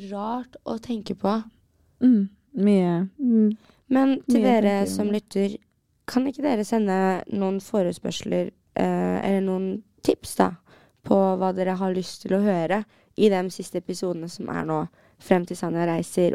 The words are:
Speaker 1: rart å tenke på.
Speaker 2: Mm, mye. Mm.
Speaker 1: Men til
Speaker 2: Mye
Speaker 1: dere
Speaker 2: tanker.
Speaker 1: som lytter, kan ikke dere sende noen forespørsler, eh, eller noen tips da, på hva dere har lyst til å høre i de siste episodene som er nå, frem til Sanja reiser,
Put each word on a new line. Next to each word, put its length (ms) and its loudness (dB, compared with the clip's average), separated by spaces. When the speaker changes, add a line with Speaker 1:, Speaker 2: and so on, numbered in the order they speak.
Speaker 1:
rart 540 -8
å 180 -6
tenke 360 -6
på. 220 -2
Speaker 2:
Mm, 240 6
mye. 420 4
Mm. 360 4
Speaker 1:
Men 320 4
til 180 2
Speaker 2:
Mye 60 4
Speaker 1:
dere 320 4
Speaker 2:
tanker. 160 -2
Speaker 1:
som 180 -2
lytter, 460 -2
kan 180 0
ikke 160 -6
dere 220 0
sende 320 0
noen 340 -2
forespørsler, 880 -4
eh, 500 -2
eller 240 0
noen 380 -4
tips 380 -4
da, 120 2
på 100 2
hva 180 -2
dere 220 -2
har 160 -2
lyst 300 -6
til 100 -2
å 100 2
høre 380 0
i 100 6
de 220 2
siste 280 -10
episodene 520 -6
som 180 -12
er 160 -6
nå, 160 -2
frem 260 2
til 100 -10
Sanja 300 -2
reiser, 480 0